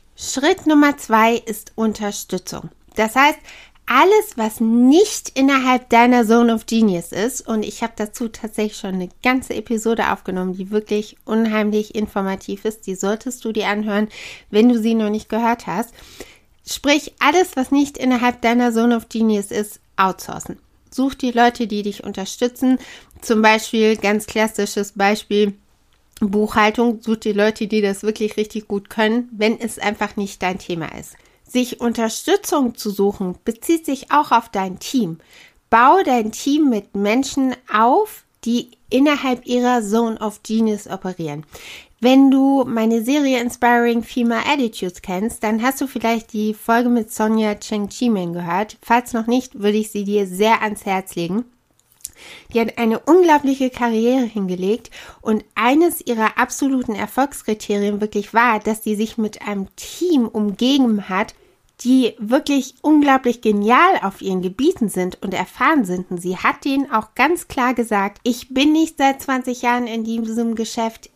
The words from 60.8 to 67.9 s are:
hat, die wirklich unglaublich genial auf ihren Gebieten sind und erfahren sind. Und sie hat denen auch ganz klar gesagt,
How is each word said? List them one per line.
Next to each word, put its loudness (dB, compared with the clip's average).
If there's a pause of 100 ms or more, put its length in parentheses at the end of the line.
hat, -4 (460)
die 2
wirklich -2
unglaublich 4
genial 4
auf -8
ihren -2
Gebieten 0
sind -4
und -6
erfahren 0
sind. -4
Und -6
sie -4
hat -2
denen -2
auch -2
ganz 0
klar 0
gesagt, -2